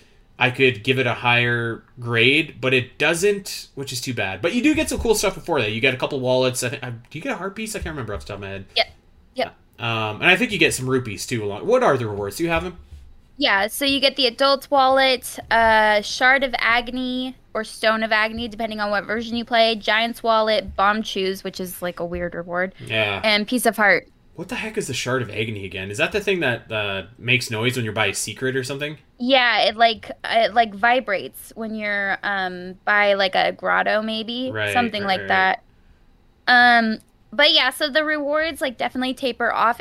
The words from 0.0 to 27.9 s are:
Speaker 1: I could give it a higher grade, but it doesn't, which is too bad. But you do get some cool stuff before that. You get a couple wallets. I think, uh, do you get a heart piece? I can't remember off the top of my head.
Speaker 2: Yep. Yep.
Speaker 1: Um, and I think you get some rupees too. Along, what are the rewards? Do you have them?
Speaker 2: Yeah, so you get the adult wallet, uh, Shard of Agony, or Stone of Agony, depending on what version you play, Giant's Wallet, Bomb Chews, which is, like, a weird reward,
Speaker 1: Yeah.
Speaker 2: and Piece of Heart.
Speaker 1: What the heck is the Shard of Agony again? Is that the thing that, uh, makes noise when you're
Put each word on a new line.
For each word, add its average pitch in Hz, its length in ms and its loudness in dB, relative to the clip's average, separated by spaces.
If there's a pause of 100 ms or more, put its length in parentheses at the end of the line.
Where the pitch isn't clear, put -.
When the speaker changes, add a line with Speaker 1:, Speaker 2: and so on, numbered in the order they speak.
Speaker 1:
I 127 140 2
could 123 320 2
give 131 160 0
it 123 80 2
a 117 60 0
higher 120 720 0 (160)
grade, 123 600 2
but 127 140 0
it 123 240 0
doesn't, 185 760 0
which 135 180 -10
is 123 80 -8
too 131 120 -6
bad. 98 280 -6
But 170 120 -2
you 240 80 0
do 294 140 4
get 311 140 -2
some 247 100 -4
cool 220 160 4
stuff 202 200 -2
before 151 260 -2
that. 107 100 -2
You 110 100 -4
get 135 120 4
a 127 40 -6
couple 143 220 -4
wallets. 127 440 2
I 120 60 -2
think, 123 140 -10
uh, 123 80 -10 (180)
do - 80 -14
you 160 40 -12
get 269 100 -6
a 208 60 -4
heart 190 180 -8
piece? 220 200 -8
I 185 40 -6
can't 165 140 -8
remember 110 200 -6
off 98 80 -8
the - 60 -16
top 104 80 -10
of 98 60 -12
my 98 80 -10
head. 98 160 -10 (100)
Speaker 2:
Yep. 226 120 0 (480)
Yep. 247 200 -4 (240)
Speaker 1:
Um, 110 420 -4
and - 40 0
I 180 100 6
think 208 160 0
you 196 80 -4
get 139 140 4
some 127 160 -4
rupees 123 360 -2
too. 110 180 -4
Along, 101 220 -6
what 240 180 2
are 151 140 4
the 117 100 -4
rewards? 101 300 -6
Do 165 60 -4
you 170 60 -2
have 165 140 -2
them? 175 140 -10 (600)
Speaker 2:
Yeah, 214 300 2
so - 180 -4
you 277 140 2
get 269 180 2
the 262 100 2
adult 269 420 2
wallet, 269 720 2 (100)
uh, 220 520 4
Shard 262 420 2
of 247 160 -4
Agony, 254 760 -2 (200)
or 220 80 -4
Stone 220 400 0
of 220 80 -2
Agony, 220 360 0
depending 214 320 -6
on 208 120 -2
what 196 140 -2
version 226 300 -4
you 233 100 -4
play, 226 300 4
Giant's 220 460 0
Wallet, 220 540 2
Bomb 208 260 2
Chews, 190 420 -4
which 190 160 -8
is, 180 220 -8
like, 180 180 -6
a 175 60 -4
weird 175 300 -6
reward, 180 400 -4 (100)
Speaker 1:
Yeah. 113 380 0
Speaker 2:
and 208 240 2
Piece 247 180 0
of 220 120 2
Heart. 196 300 4 (280)
Speaker 1:
What 165 140 -12
the - 60 -8
heck 220 220 -8
is 196 80 -4
the 127 80 -6
Shard 123 300 -2
of 101 80 -10
Agony 104 340 -6
again? 95 240 -8
Is 101 80 -8
that 160 140 0
the 208 100 0
thing 190 200 0
that, 120 300 -2
uh, 101 320 -4 (140)
makes 123 320 0
noise 120 260 -2
when 123 80 -4
you're 107 120 -4